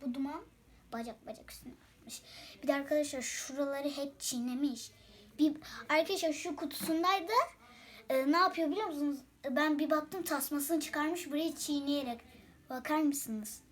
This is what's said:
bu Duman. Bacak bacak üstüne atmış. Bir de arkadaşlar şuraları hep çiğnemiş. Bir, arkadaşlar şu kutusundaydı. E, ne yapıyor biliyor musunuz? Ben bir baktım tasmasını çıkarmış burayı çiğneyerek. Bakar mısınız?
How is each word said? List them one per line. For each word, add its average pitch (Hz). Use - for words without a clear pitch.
bu 247
Duman. 277
Bacak 233
bacak -
üstüne -
atmış. -
Bir -
de 285
arkadaşlar 285
şuraları 277
hep 277
çiğnemiş. 247
Bir, 294
arkadaşlar 320
şu 294
kutusundaydı. 339
E, 262
ne 330
yapıyor 330
biliyor 403
musunuz? 285
Ben 294
bir 311
baktım 311
tasmasını 294
çıkarmış 302
burayı 311
çiğneyerek. 285
Bakar 277
mısınız? 226